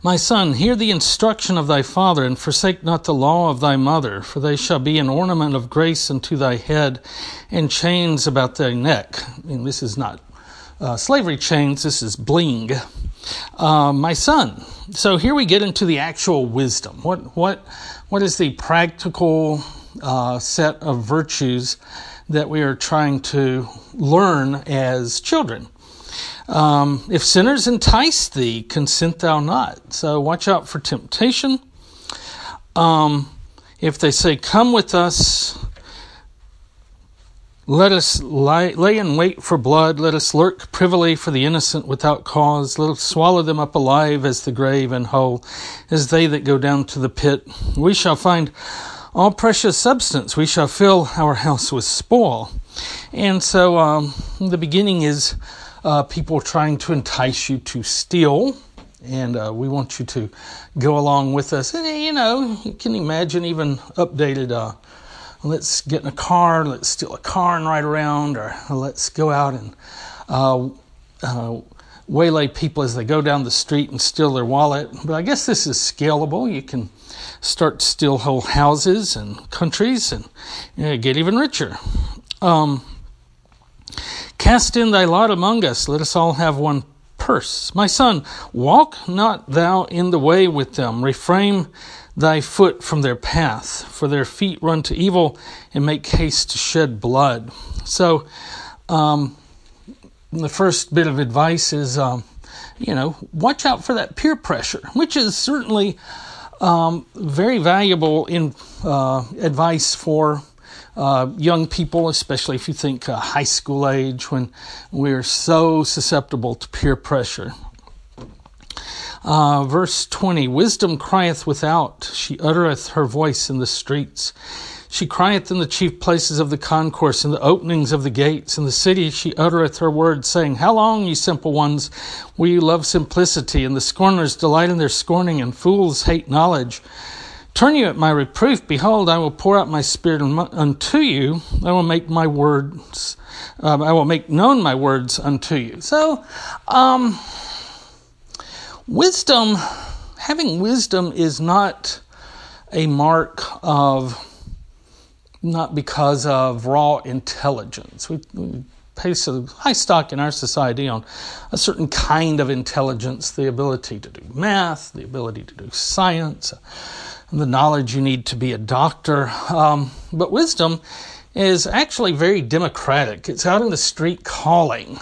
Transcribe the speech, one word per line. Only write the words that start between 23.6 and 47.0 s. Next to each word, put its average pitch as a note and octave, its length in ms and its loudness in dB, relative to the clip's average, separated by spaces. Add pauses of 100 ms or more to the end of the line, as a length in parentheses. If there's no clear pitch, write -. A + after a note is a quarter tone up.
learn D3 760 2
as B2+ 500 -2
children? B2 480 -2 (800)
Um, C#3+ 640 2
"If - 120 0
sinners A3+ 440 4
entice A#3+ 600 2
thee, A2+ 360 -2
consent E3 560 -2
thou D#3+ 200 2
not." D3 540 -4
So D3+ 260 -2
watch D#3 300 -2
out F3+ 180 2
for - 120 -8
temptation. B3 840 -2 (1120)
Um, D#3 540 4 (520)
if D#3 180 -2
they D#3 120 4
say, D#3 240 2
"Come A#3 380 2
with A3 220 0
us, - 640 0 (2000)
let F3+ 260 6
us D#3+ 300 0
lie, D3+ 480 2
lay G3 260 2
in F3 200 0
wait F3 260 0
for E3 160 0
blood, D3+ 420 4
let D#3 140 2
us D3+ 180 -2
lurk F3 400 2
privily F3 420 2
for D#3 160 -6
the C3+ 140 2
innocent D#3 420 0
without D3 380 0
cause, D3 540 0
let D#3 140 0
us - 100 -6
swallow E3+ 400 4
them D#3 180 0
up D3 140 -4
alive D3 500 4
as C3 160 0
the C3 120 -4
grave C3+ 380 0
and B2 180 -4
whole, C3 360 0 (460)
as D3+ 160 0
they E3 200 4
that D3 180 0
go C#3 120 4
down C#3 300 0
to - 120 -10
the B2+ 120 -2